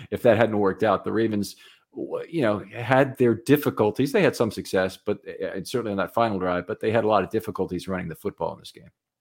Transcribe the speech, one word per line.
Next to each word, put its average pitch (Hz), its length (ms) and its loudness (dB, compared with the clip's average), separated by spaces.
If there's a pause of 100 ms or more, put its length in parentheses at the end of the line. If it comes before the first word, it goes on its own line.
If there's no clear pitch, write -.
(120)
if 101 100 -4
that 113 160 6
hadn't 110 200 2
worked 98 260 0
out. 101 200 2
The 98 80 -6
Ravens, 107 460 -2 (360)
w-, - 360 -8
you 165 120 -2
know, 104 220 2 (100)
had 127 440 2
their 120 180 4
difficulties. 131 760 2
They 208 120 2
had 123 120 4
some 113 160 0
success, 95 520 -2
but, 104 240 -4
uh, 92 200 -8
and 90 200 -8
certainly 113 240 -4
on 98 60 -4
that 92 160 -4
final 110 260 0
drive, 90 280 -2
but 107 120 -8
they 107 120 -2
had 113 120 2
a 107 60 2
lot 101 140 4
of 87 60 -6
difficulties 92 580 -4
running 92 200 -6
the 78 80 -10
football - 380 -6
in - 60 -18
this - 120 -20
game. - 200 -20 (300)